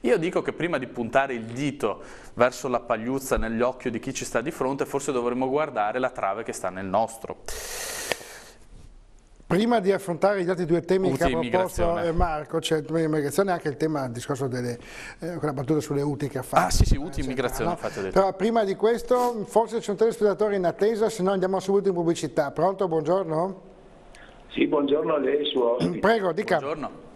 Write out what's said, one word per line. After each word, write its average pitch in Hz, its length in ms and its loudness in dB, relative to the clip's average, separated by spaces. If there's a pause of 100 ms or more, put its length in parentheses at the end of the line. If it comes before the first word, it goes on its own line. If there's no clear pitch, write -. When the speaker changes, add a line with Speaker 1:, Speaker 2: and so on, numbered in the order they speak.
Speaker 1:
Io 240 160 4
dico 175 240 0
che 135 120 -4
prima 160 240 -2
di 131 100 -4
puntare 123 460 0
il 113 120 -6
dito 117 560 -4 (340)
verso 123 320 2
la 123 120 0
pagliuzza 123 580 -2
nell'occhio 113 540 0
di 113 80 -4
chi 131 140 -8
ci 131 120 -6
sta 117 160 -2
di 147 100 -4
fronte, 139 340 -2
forse 143 260 -4
dovremmo 123 380 0
guardare 127 500 0
la 127 100 0
trave 101 340 -4
che 113 100 -6
sta - 160 -4
nel 92 160 -8
nostro. 101 520 -2 (2000)
Speaker 2:
Prima 226 340 2
di 196 120 2
affrontare 190 520 2
gli 170 60 -2
altri 180 160 0
due 165 160 4
temi 185 320 2
che 135 100 0
ha 170 40 4
Speaker 1:
Uti, 165 220 0
Speaker 2:
proposto, 180 320 0
Speaker 1:
immigrazione. 170 260 0
Speaker 2:
eh, 165 40 0
Marco, 160 480 0
c'è 160 180 0
il 143 80 -2
tema 156 140 0
immigrazione 156 500 2
e 180 40 2
anche 165 160 -2
il 135 80 -6
tema, 151 280 0
il 123 60 -6
discorso 123 360 -4
delle, 120 300 -4 (440)
eh, 170 160 -6
quella 151 160 -2
battuta 143 260 0
sulle 143 220 -2
Uti 143 260 -2
che 127 120 -6
ha 123 40 -8
fatto. 165 220 2
Speaker 1:
Ah, 180 40 -2
sì, - 140 4
sì, 123 140 4
Uti, 156 240 -6
Speaker 2:
Eh, - 20 -2
Speaker 1:
immigrazione, 127 460 -2
Speaker 2:
no? - 20 0
Speaker 1:
infatti 110 280 -4
ho - 20 -2
detto. 185 180 2
Speaker 2:
Però 190 160 2
prima 220 300 2
di 196 100 -2
questo, 226 400 2 (300)
forse 220 340 2
c'è 202 120 -4
un 185 60 -2
telespettatore 208 580 2
in 185 100 0
attesa, 208 440 2
se 185 140 -2
no 190 80 4
andiamo 190 280 2
subito 196 280 2
in 190 60 2
pubblicità. 165 580 0
Pronto, 190 360 2
buongiorno. 165 720 0 (880)
Speaker 3:
Sì, - 180 2
buongiorno 147 460 2
a 151 40 2
lei 135 180 0
e 147 40 4
ai 143 60 -2
suoi 120 300 2
ospiti. 170 240 -2
Speaker 2:
Prego, 196 340 4
dica. 175 240 0
Speaker 1:
Buongiorno. 143 480 -6 (100)